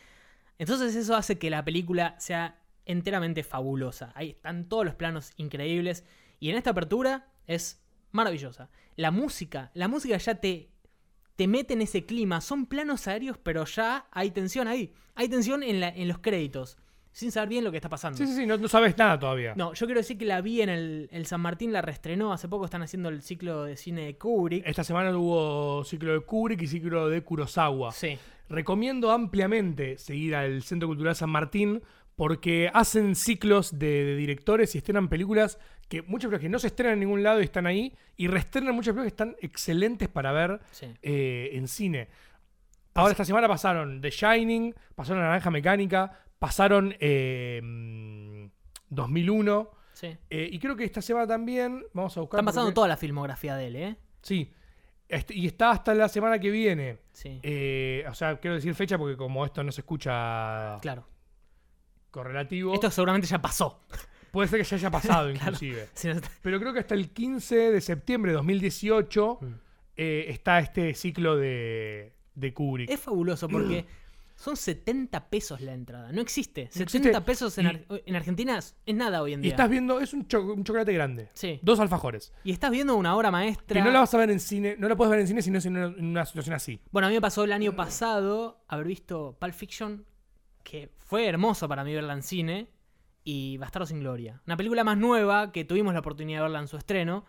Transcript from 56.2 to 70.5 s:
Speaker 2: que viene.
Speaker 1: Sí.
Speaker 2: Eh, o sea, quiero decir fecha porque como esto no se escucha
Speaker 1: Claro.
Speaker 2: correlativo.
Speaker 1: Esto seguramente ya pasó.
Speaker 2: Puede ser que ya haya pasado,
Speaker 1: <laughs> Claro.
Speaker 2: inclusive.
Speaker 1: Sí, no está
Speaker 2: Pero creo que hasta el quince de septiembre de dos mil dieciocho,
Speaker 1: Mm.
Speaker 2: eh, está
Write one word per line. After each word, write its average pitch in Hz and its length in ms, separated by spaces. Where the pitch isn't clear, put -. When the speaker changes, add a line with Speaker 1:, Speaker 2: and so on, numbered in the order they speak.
Speaker 2:
que 196 100
viene. 170 480
Speaker 1:
Sí. 135 300
Speaker 2:
Eh, 135 640
o 117 60
sea, 156 240
quiero 175 160
decir 160 200
fecha 196 220
porque 143 180
como 131 300
esto 139 180
no 143 80
se 139 100
escucha 113 1000
Speaker 1:
Claro. 127 260
Speaker 2:
correlativo. 143 640
Speaker 1:
Esto 202 180
seguramente 185 360
ya 180 140
pasó. - 400
Speaker 2:
Puede 196 180
ser 214 100
que 202 60
ya 202 120
haya 180 140
pasado, 160 360
Speaker 1:
<laughs> 139 40
Claro. 139 40
Speaker 2:
inclusive. 127 420
Speaker 1:
Sí, - 140
no 160 80
está 170 140
Speaker 2:
Pero 185 180
creo 240 140
que 240 60
hasta 208 160
el 190 160
quince 233 600
de 202 100
septiembre 190 500
de 156 60
dos 143 80
mil 196 140
dieciocho, 214 840
Speaker 1:
Mm. 135 40
Speaker 2:
eh, 156 340
está 175 300